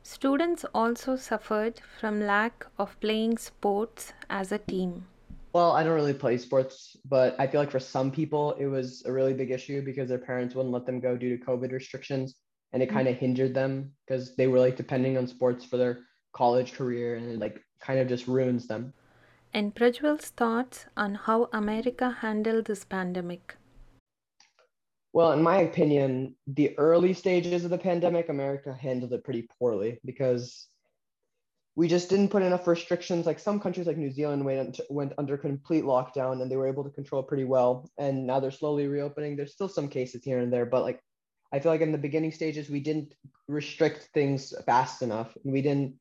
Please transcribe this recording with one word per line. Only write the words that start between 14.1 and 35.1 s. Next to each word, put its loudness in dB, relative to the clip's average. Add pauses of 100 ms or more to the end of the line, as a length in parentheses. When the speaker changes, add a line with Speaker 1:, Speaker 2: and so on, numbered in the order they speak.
Speaker 2:
they 4
were, 6
like, 6
depending 0
on 0
sports 0
for -4
their 0 (240)
college 2
career, -4
and -8
it, -6
like, -6 (160)
kind 0
of 2
just -2
ruins 2
them. -8 (580)
Speaker 1:
And -2
Prajwal's 0
thoughts -2 (100)
on -2
how 2
America -2
handled -2
this -6
pandemic. -6 (1600)
Speaker 2:
Well, 6
in 4
my 6
opinion, 2 (120)
the 2
early 6
stages 0
of -4
the 0
pandemic, 0
America -4
handled -4
it -6
pretty -6
poorly -2
because -4 (1040)
we 4
just 2
didn't 4
put 2
enough 2
restrictions. 0
Like, 0
some -2
countries -4
like -2
New -4
Zealand -2
went, -2 (100)
went -4